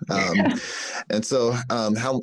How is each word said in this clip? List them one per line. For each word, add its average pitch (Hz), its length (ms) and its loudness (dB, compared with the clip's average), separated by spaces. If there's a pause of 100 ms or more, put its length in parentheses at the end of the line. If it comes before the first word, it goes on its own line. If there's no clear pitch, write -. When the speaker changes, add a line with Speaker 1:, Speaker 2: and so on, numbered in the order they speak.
Speaker 1:
Um, 98 500 2 (140)
Speaker 2:
<laughs> - 380 -8
Speaker 1:
and 107 120 0
so, 123 320 2 (140)
um, 110 260 0
how, 127 280 0